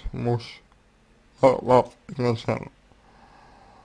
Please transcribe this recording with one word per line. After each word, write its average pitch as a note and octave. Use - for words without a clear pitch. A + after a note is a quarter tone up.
муж, A#2+
а, C#3
вас B2
изначально A#2+